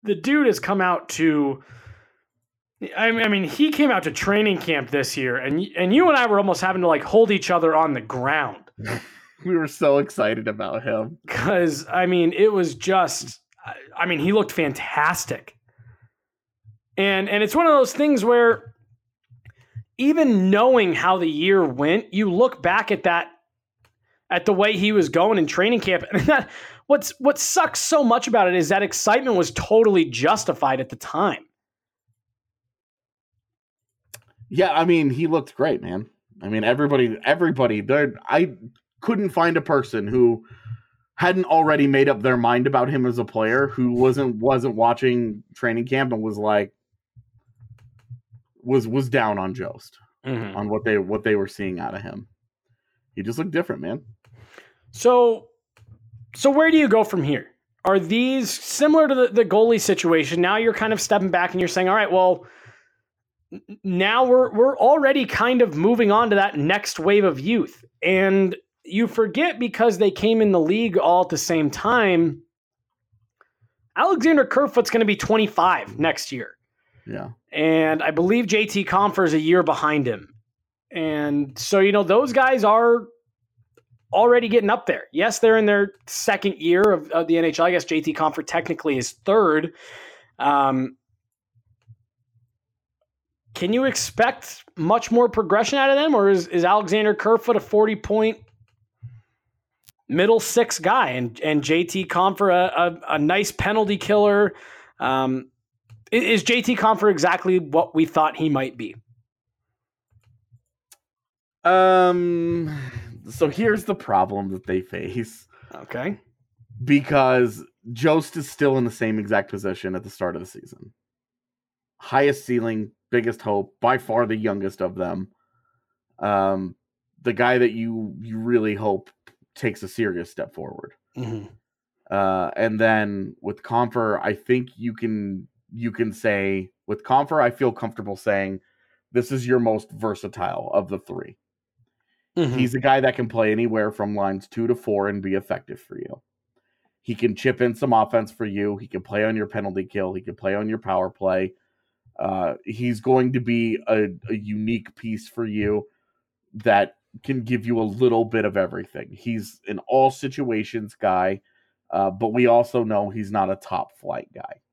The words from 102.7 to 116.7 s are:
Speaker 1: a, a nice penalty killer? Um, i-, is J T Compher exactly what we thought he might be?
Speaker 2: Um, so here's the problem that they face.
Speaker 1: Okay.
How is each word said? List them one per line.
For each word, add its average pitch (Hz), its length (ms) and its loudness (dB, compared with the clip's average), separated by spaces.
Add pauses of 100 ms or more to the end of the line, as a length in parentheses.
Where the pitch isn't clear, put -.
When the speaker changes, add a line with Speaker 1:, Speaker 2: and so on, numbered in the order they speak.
Speaker 1:
a, 170 340 -2
a 151 40 -2
nice 185 320 0
penalty 208 460 -2
killer? 208 560 2 (460)
Um, 131 500 -2 (600)
i-, 226 60 2
is 226 260 2
J 240 180 0
T 247 140 -2
Compher 214 340 2
exactly 180 480 0
what 160 380 0
we 160 100 4
thought 156 320 0
he 156 120 -2
might 131 280 -4
be? 110 180 -14 (2750)
Speaker 2:
Um, 175 1120 2 (520)
so 156 180 -2
here's 208 380 -2
the 196 100 -4
problem 98 540 -2
that 92 180 -10
they 92 140 -2
face. - 640 -10 (260)
Speaker 1:
Okay. - 460 -10 (640)